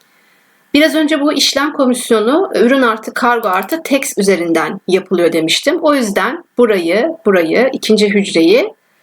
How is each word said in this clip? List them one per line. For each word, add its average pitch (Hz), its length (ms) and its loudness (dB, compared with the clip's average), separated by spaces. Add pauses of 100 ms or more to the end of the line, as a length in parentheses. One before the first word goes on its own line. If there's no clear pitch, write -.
(760)
Biraz 294 200 2
önce 311 260 0
bu 294 120 0
işlem 285 400 -2
komisyonu 247 840 0
ürün 240 280 2
artı 226 320 -2
kargo 233 340 0
artı 202 340 -4
tax - 360 -2
üzerinden 170 720 0
yapılıyor 175 440 0
demiştim. 165 500 -2
O 302 120 2
yüzden 220 500 -2 (140)
burayı, 214 580 0 (100)
burayı, 190 460 2
ikinci 208 360 0
hücreyi, 196 640 2 (280)